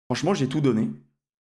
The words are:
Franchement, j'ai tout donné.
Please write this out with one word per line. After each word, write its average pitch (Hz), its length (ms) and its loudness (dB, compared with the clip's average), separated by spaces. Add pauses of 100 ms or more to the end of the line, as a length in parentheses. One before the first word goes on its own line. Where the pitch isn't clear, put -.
(100)
Franchement, 147 240 0
j'ai 143 120 0
tout 135 140 -2
donné. 110 300 2 (520)